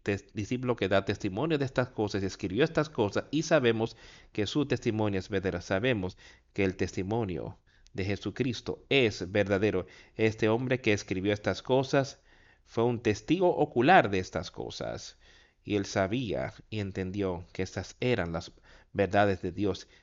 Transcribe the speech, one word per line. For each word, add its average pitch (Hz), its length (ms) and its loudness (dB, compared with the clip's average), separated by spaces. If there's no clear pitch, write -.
tes-, - 300 -4
discípulo 123 420 -2
que 98 120 0
da 98 160 4
testimonio 110 540 -2
de 139 60 0
estas 127 240 -2
cosas 101 340 -2
y 95 40 -2
escribió 98 360 -2
estas 160 260 0
cosas, 104 440 0
y 156 100 0
sabemos 117 540 2
que 104 160 -2
su 147 200 0
testimonio 107 520 0
es 95 100 -8
verdadero. 95 340 0
Sabemos 101 540 0
que 101 100 -2
el 95 140 2
testimonio 95 800 -4
de 95 120 -4
Jesucristo 107 840 -4
es 107 440 2
verdadero. 98 540 2
Este 110 340 2
hombre 127 320 0
que 107 120 2
escribió 98 400 0
estas 101 280 -2
cosas 135 600 0
fue - 180 -2
un 120 180 0
testigo 156 540 2
ocular 147 540 6
de 98 100 0
estas - 320 -6
cosas, - 640 -10
y 101 100 -2
él 101 120 0
sabía 95 680 -2
y 107 80 -6
entendió 95 760 -4
que 95 120 -6
estas - 340 -10
eran 107 340 0
las 82 200 -6
verdades 98 500 2
de 92 80 -4
Dios, 95 380 -4